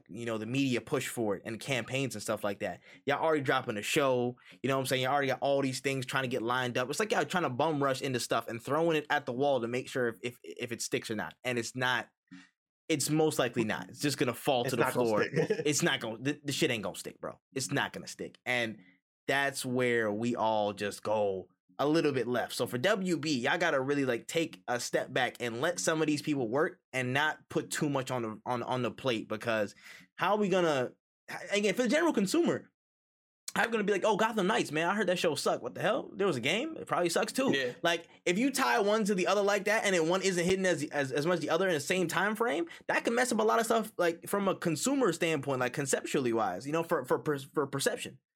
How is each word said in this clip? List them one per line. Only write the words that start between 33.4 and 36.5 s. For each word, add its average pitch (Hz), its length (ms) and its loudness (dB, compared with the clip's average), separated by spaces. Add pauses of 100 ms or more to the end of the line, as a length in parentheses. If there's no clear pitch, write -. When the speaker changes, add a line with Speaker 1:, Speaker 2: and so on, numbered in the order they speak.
Speaker 1:
how 202 80 4
are 226 40 2
we 226 40 -10
gonna 214 140 0
be 208 80 2
like, 190 120 0
"Oh, 208 120 4
Gotham 220 280 2
Knights, 196 280 0
man, 160 160 0
I 196 40 2
heard 208 140 0
that 180 120 2
show 160 160 2
sucked. 170 280 -2
What 131 100 -8
the 123 80 -8
hell? 202 320 -2
There 196 140 0
was 160 80 2
a 120 60 -2
game? 214 360 0